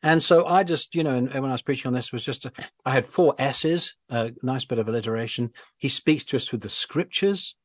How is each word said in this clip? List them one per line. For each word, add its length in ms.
And 180
so 240
I 180
just, 300
you 100
know, 120
and, 140
and 120
when 100
I 20
was 80
preaching 260
on 60
this, 180
was 120
just, 220
a, 60
I 60
had 140
four 320
S's, 580
a 240
nice 220
bit 120
of 100
alliteration. 640
He 120
speaks 360
to 120
us 100
through 120
the 100
Scriptures. 960